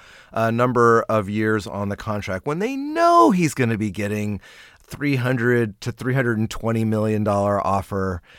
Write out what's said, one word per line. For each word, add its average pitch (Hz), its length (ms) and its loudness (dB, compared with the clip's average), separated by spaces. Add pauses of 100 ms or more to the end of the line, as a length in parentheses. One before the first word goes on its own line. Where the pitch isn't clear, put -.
(320)
uh, 113 180 0
number 117 580 4
of 107 220 0
years 110 360 0
on 101 220 -6
the 101 80 -4
contract 101 500 -6
when 151 120 -4
they 247 180 -4
know 330 540 4
he's 175 240 2
gonna 113 240 0
be 107 120 -2
getting 104 500 -4 (420)
three 143 340 -4
hundred 120 640 0
to 120 120 -6
three 127 220 -4
hundred 120 240 0
and 107 120 -2
twenty 113 340 -2
million 107 400 0
dollar 101 420 0
offer? 95 540 -4 (180)